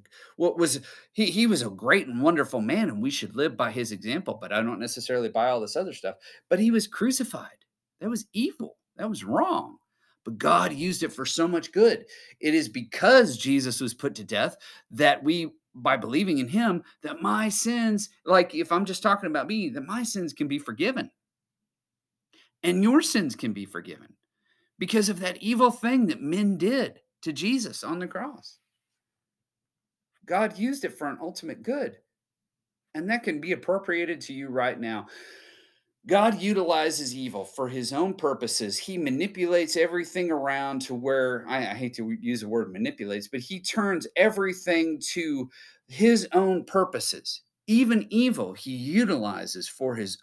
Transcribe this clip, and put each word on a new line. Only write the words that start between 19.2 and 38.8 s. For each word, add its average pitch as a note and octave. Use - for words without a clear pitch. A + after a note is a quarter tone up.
about C#3+
me, G3+
that C3
my G3+
sins F#3
can D3
be C#3
forgiven. D#3+
And F3+
your B3+
sins E3+
can A#2
be G2
forgiven -
because G3+
of F#3
that F3+
evil A#3
thing A#3+
that C3
men F#3+
did G3+
to D#3+
Jesus G3
on D#3+
the F3+
cross. A3
God G3
used B3+
it -
for D3+
an C3+
ultimate D#3
good. B3+
And E3
that A#3
can D#3
be E3
appropriated E3+
to C#3
you C3+
right B2
now. A2
God G3+
utilizes D#3+
evil A2
for B2+
his B2+
own F#3
purposes. F3
He F#3+